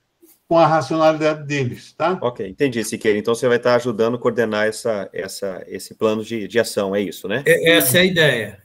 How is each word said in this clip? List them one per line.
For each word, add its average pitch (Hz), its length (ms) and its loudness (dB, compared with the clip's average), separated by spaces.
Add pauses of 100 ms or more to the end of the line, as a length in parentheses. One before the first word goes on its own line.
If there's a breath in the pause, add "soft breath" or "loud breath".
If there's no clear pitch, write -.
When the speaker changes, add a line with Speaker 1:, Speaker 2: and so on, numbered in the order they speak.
(480)
Speaker 1:
com 170 100 4
a 165 80 8
racionalidade 156 800 2
deles, 139 480 -6
tá? 175 300 -2
Speaker 2:
Ok, 123 260 -6
entendi, 117 340 -2
Siqueira. 104 360 0
Então, 113 160 0
você 127 120 -2
vai 120 100 4
estar 123 180 2
ajudando 117 400 0
a - 20 -10
coordenar 110 480 0
essa, 107 480 -4
essa, 95 540 -8
esse 95 260 -14
plano 110 300 0
de, 107 240 -6
de 117 120 0
ação, 101 360 -2
é 104 60 0
isso, 87 260 -8
né? 113 180 -4
Speaker 3:
É, 165 320 4
essa 147 220 2
é - 20 6
a - 20 4
ideia, 143 600 0